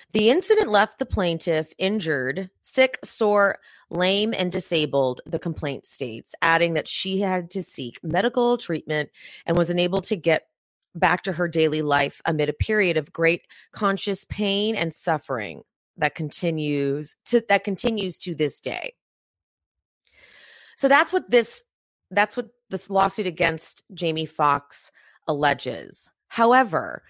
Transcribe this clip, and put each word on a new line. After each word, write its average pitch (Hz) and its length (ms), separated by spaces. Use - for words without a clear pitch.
The 214 160
incident 370 420
left 208 280
the 254 80
plaintiff 165 720
injured, 165 720
sick, 262 420
sore, 208 560
lame, 202 460
and 180 140
disabled, 139 760
the 160 140
complaint 151 480
states, - 560
adding 165 320
that 156 140
she 190 320
had 185 300
to 190 120
seek - 400
medical 240 560
treatment 151 520
and 165 100
was 170 140
unable 175 300
to 180 160
get 160 320
back 175 260
to 196 100
her 170 140
daily 156 360
life 143 420
amid 151 240
a 147 40
period 196 440
of 156 160
great 165 340
conscious 196 540
pain 208 500
and 165 180
suffering 113 720
that 151 200
continues 147 1000
to, 240 220
that 196 140
continues 196 560
to 175 160
this 143 240
day. - 340
So - 140
that's 285 240
what 370 180
this, 233 320
that's 202 260
what 240 120
this - 220
lawsuit 190 380
against 160 560
Jamie 160 320
Foxx - 640
alleges. 131 800
However, 233 840